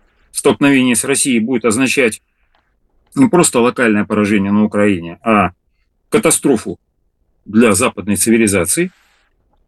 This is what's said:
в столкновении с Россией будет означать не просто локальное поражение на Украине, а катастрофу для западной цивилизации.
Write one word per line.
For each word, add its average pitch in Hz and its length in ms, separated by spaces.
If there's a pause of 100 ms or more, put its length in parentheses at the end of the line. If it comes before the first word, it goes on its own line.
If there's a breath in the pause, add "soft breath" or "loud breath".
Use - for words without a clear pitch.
(300)
в - 80
столкновении 131 560
с - 100
Россией 131 360
будет 117 240
означать 120 580 (960)
не 135 120
просто 170 320
локальное 113 440
поражение 101 480
на 107 120
Украине, 101 580
а 101 280 (600)
катастрофу 139 680 (680)
для 107 280
западной 104 440
цивилизации. 113 760 (760)